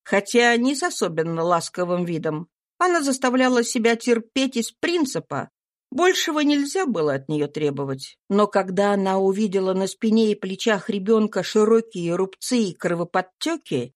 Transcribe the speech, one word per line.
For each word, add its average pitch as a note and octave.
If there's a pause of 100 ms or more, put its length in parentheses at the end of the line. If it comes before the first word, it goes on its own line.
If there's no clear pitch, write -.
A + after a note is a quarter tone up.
хотя A#3
не C4
с C4
особенно E3
ласковым F3
видом. D#3 (280)
Она F4
заставляла B3+
себя A#3
терпеть A#3+
из A3+
принципа. C#4 (400)
Большего E4
нельзя D4
было D#3+
от C3+
нее D3
требовать. C#3 (120)
Но G3+
когда G3
она F#3+
увидела F#3+
на F#3+
спине A3
и G3+
плечах G3
ребенка G#3
широкие G#3+
рубцы F#3+
и G3
кровоподтеки, F3